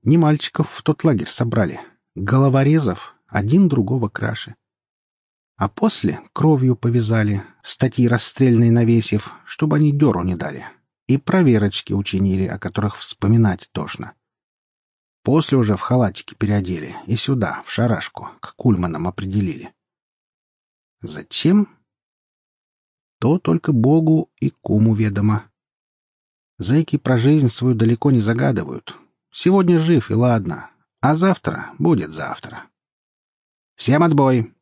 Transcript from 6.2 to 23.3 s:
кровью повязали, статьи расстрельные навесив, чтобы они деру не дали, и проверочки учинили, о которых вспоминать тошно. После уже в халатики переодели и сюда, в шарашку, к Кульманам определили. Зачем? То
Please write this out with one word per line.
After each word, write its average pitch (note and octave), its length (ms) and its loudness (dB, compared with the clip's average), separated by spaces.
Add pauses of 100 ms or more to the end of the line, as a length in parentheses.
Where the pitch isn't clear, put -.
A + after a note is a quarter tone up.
кровью C3+ 420 2
повязали, A2 680 -2 (200)
статьи - 440 0
расстрельные A#2 640 2
навесив, A2+ 640 0 (120)
чтобы D3+ 320 -2
они D3+ 140 2
деру C#3 320 0
не F#2 120 -2
дали, C#2+ 300 -10 (420)
и C3 100 2
проверочки A#2 760 2
учинили, F#2+ 520 -2
о - 140 -8
которых - 380 -4
вспоминать G#2+ 760 0
тошно. - 420 -10 (1120)
После C#3+ 300 2
уже G#2+ 180 2
в - 60 -8
халатики B2 540 -2
переодели F#2 600 -4 (100)
и A2 120 -4
сюда, A#2 480 -4
в - 80 -14
шарашку, - 560 -4 (100)
к - 160 -20
Кульманам F2+ 540 0
определили. F#2+ 640 -6 (1300)
Зачем? F#3 680 0 (1500)
То D#3+ 180 2